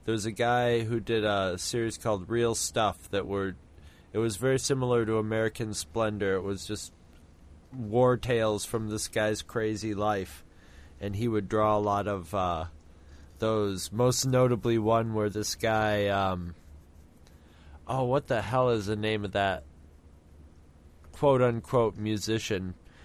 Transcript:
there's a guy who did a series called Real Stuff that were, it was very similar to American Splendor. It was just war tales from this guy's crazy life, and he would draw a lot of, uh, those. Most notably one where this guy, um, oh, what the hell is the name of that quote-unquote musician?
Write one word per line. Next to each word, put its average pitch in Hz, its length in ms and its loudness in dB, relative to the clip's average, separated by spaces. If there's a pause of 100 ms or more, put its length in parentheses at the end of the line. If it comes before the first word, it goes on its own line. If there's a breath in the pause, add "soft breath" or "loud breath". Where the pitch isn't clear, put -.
there's 110 220 -2
a 113 60 -4
guy 120 480 2
who 113 200 -2
did 107 240 0
a 98 340 0
series 113 380 -4
called 101 320 -2
Real 117 260 2
Stuff - 560 -2
that 98 160 -2
were, 98 300 -2 (560 loud breath)
it 101 60 -2
was 113 180 0
very 131 220 2
similar 123 480 2
to 110 100 0
American 110 560 -2
Splendor. 104 600 -2
It 92 80 -2
was 98 240 -6
just - 260 -10 (800)
war 123 460 4
tales 113 480 0
from 110 240 -4
this 107 180 -4
guy's 107 320 0
crazy 110 540 -4
life, 101 500 -2 (560 loud breath)
and 98 160 -6
he 117 100 -2
would 107 220 0
draw 107 300 4
a - 20 2
lot 101 260 0
of, 98 280 -6
uh, 87 320 0 (720 soft breath)
those. 104 520 0
Most 123 360 2
notably 123 500 2
one 113 380 2
where 107 160 0
this 104 240 -4
guy, 107 540 0
um, 95 460 -2 (1300 loud breath)
oh, 131 160 0
what 131 220 0
the 113 160 2
hell 123 280 2
is 110 140 2
the 107 120 -2
name 107 280 0
of 95 80 -6
that 98 320 0 (1500)
quote-unquote 123 840 2
musician? 107 800 -2 (300 loud breath)